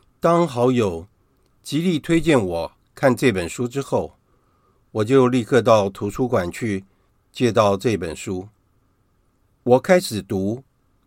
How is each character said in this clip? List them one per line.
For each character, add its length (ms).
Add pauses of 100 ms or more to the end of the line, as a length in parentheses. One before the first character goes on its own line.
(200)
当 260
好 280
友 340 (560)
极 180
力 180
推 200
荐 260
我 280 (200)
看 220
这 160
本 160
书 180
之 160
后， 360 (760)
我 140
就 240
立 120
刻 200
到 280
图 200
书 180
馆 240
去 320 (480)
借 180
到 280
这 180
本 180
书。 360 (1120)
我 160
开 180
始 240
读 400 (460)